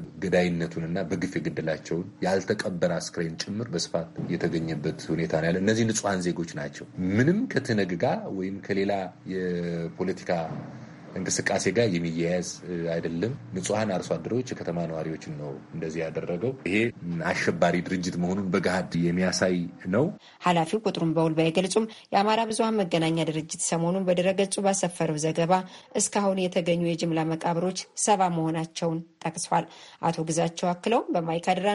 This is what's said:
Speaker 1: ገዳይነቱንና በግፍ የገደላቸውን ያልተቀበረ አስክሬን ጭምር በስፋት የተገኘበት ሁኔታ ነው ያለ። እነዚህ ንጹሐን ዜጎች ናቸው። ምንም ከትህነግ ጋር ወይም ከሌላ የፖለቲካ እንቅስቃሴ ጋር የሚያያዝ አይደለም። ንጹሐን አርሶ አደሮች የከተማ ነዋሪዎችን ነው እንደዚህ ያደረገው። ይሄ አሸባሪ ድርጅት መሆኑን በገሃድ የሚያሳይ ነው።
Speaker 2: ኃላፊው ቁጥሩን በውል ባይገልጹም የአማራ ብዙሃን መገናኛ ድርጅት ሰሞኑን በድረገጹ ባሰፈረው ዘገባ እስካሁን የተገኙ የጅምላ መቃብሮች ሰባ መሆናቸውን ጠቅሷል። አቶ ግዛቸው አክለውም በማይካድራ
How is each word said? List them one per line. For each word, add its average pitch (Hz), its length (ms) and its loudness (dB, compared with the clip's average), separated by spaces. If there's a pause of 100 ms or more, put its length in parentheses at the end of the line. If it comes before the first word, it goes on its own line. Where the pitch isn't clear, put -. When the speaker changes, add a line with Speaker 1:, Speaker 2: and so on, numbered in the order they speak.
(180)
Speaker 1:
ገዳይነቱንና 85 840 2
በግፍ 87 300 -2
የገደላቸውን 80 720 -4 (160)
ያልተቀበረ 92 720 0
አስክሬን 82 420 -4
ጭምር 113 320 -6
በስፋት 85 420 -4 (200)
የተገኘበት 80 760 -2
ሁኔታ 82 280 -2
ነው 80 120 2
ያለ። 85 120 2
እነዚህ 110 280 2
ንጹሐን 185 360 0
ዜጎች 85 320 -2
ናቸው። - 320 -8 (220)
ምንም 135 400 4
ከትህነግ 98 480 0
ጋር 170 240 2 (140)
ወይም 98 280 -4
ከሌላ 98 300 0 (360)
የፖለቲካ 87 1000 -4 (840)
እንቅስቃሴ 95 580 0
ጋር 113 160 4
የሚያያዝ 85 600 0 (400)
አይደለም። 82 440 -2 (200)
ንጹሐን 101 400 -2
አርሶ 87 200 -2
አደሮች 113 360 -2
የከተማ - 380 -4
ነዋሪዎችን 80 500 -6
ነው 73 140 -8 (200)
እንደዚህ 82 300 -4
ያደረገው። 82 520 -2 (120)
ይሄ 90 120 0 (500)
አሸባሪ 87 560 2
ድርጅት 87 360 -2
መሆኑን 95 320 0
በገሃድ 90 480 2
የሚያሳይ 90 580 2 (320)
ነው። 107 160 4 (380)
Speaker 2:
ኃላፊው 175 400 2
ቁጥሩን 170 300 2
በውል 160 220 4
ባይገልጹም 180 540 2 (200)
የአማራ 214 380 4
ብዙሃን 220 320 2
መገናኛ 165 480 2
ድርጅት 160 360 -4
ሰሞኑን 175 440 2
በድረገጹ 185 560 2
ባሰፈረው 175 560 2
ዘገባ 160 340 2 (440)
እስካሁን 294 440 2
የተገኙ 175 440 2
የጅምላ 165 400 0
መቃብሮች 170 540 0 (200)
ሰባ 208 300 4
መሆናቸውን 165 720 0 (200)
ጠቅሷል። 165 440 -2 (380)
አቶ 170 220 0
ግዛቸው 165 440 0
አክለውም 214 420 0
በማይካድራ 180 640 0